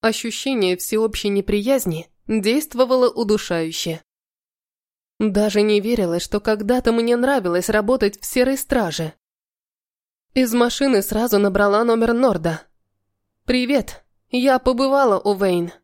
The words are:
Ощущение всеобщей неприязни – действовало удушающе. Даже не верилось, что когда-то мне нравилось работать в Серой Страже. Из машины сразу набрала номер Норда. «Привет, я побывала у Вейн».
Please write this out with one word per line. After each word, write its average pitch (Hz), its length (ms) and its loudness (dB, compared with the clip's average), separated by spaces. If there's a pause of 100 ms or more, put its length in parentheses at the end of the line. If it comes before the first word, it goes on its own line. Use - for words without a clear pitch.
Ощущение 226 760 -2
всеобщей 220 520 -2
неприязни – 202 800 -2 (180)
действовало 247 840 0
удушающе. 170 920 -4 (1200)
Даже 208 420 0
не 208 180 4
верилось, 196 440 -2
что - 160 -4
когда-то 220 520 0
мне 233 240 2
нравилось 226 540 0
работать 214 500 0
в - 60 -16
Серой 254 320 0
Страже. 170 560 -4 (1200)
Из 254 200 2
машины 240 480 2
сразу 214 360 0
набрала 202 460 2
номер 226 300 2
Норда. 175 480 0 (840)
«Привет, 247 580 -2 (260)
я 254 300 2
побывала 262 600 2
у 202 160 0
Вейн». 180 360 0 (120)